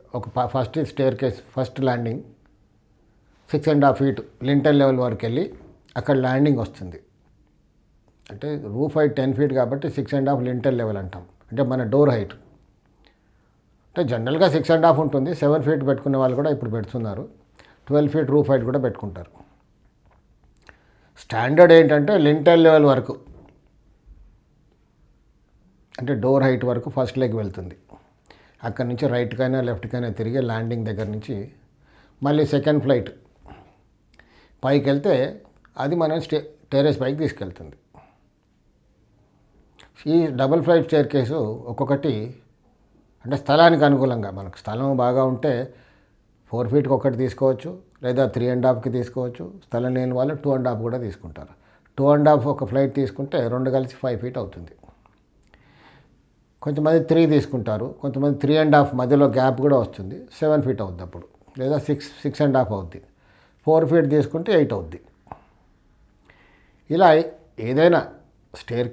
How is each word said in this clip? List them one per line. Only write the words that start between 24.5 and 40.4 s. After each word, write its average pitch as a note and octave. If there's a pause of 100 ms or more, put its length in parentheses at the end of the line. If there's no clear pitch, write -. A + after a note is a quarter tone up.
అంటే C3 (100)
డోర్ C3+
హైట్ B2+
వరకు A#2+
ఫస్ట్ C3
లెగ్ A2+
వెళ్తుంది. F#2 (920)
అక్కడి A#2+
నుంచి B2
రైట్కైనా B2 (100)
లెఫ్ట్కైనా A#2+ (100)
తిరిగి A#2 (100)
ల్యాండింగ్ A2+
దగ్గర G#2
నుంచి A2 (920)
మళ్ళీ D3+
సెకండ్ D3
ఫ్లైట్ B2+ (1500)
పైకి C#3
వెళ్తే C#3+ (680)
అది D3
మనం D#3 (100)
స్టే-, D3 (260)
టెర్రస్ C#3+
పైకి C#3
తీసుకెళ్తుంది. F#2 (2500)
ఈ - (240)